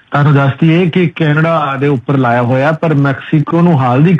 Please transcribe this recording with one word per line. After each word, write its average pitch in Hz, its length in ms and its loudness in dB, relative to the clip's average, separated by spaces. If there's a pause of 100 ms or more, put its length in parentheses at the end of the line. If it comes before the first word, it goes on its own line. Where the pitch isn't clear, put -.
(120)
ਤੁਹਾਨੂੰ 143 220 2
ਦੱਸ 139 180 2 (100)
ਦਈਏ 165 280 2
ਕਿ 180 260 0
ਕੈਨੇਡਾ 151 640 -2
ਦੇ 139 80 -2
ਉੱਪਰ 143 300 -2
ਲਾਇਆ 123 240 0
ਹੋਇਆ, 131 300 0
ਪਰ 156 220 -2
ਮੈਕਸੀਕੋ 143 680 -2
ਨੂੰ 170 180 2
ਹਾਲ 127 240 2
ਦੀ 180 160 4